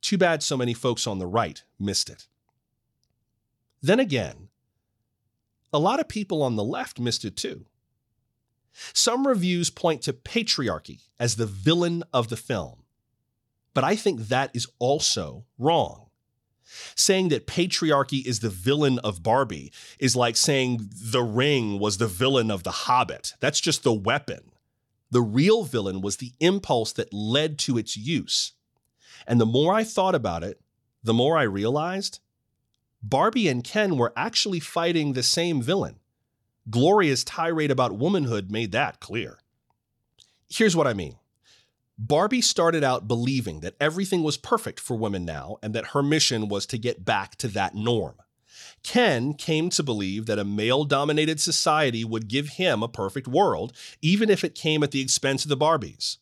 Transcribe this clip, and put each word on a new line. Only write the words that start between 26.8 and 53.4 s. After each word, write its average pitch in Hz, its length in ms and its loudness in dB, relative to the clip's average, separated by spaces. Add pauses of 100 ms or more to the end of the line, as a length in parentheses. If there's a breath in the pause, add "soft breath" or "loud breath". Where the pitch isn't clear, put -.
that - 200 -6
led 135 460 -2
to 127 180 0
its 107 200 -4
use. 120 560 -4 (760 loud breath)
And 120 140 4
the 110 40 6
more 139 280 4
I 220 100 2
thought 190 320 2
about 90 300 -2
it, - 160 -10 (420)
the 113 100 2
more 135 240 4
I 143 60 4
realized 143 760 -2 (840)
Barbie 180 460 2
and 123 160 -2
Ken 196 320 2
were 117 180 2
actually 160 460 -2
fighting 165 500 0
the 127 120 -2
same 170 380 0
villain. 151 380 -2 (720)
Gloria's 143 560 4
tirade 160 460 -2
about 123 260 2
womanhood 120 520 0
made 107 220 -4
that 117 300 -2
clear. 101 380 -10 (1080 soft breath)
Here's 208 280 2
what 151 120 4
I 117 60 2
mean. 78 220 -6 (800 soft breath)
Barbie 175 440 2
started 165 420 2
out 127 240 0
believing 117 520 -2
that 85 200 -10
everything 175 440 0
was 147 140 -2
perfect - 420 -4
for - 160 -6
women 101 300 -2
now 78 360 -10
and 110 140 -8
that 113 120 -4
her 143 140 0
mission 139 460 0
was 101 200 -2
to 127 100 -6
get 110 280 -4
back 101 300 -2
to - 140 -8
that 95 260 -2
norm. 107 400 -2 (680 loud breath)
Ken 147 520 2
came 160 360 0
to 175 120 0
believe 107 420 -2
that 107 140 0
a 101 40 -2
male-dominated 143 960 0
society 151 640 0
would 113 240 -6
give 139 220 -2
him 147 320 0
a 117 60 -4
perfect 117 400 -6
world, 127 460 0 (280 loud breath)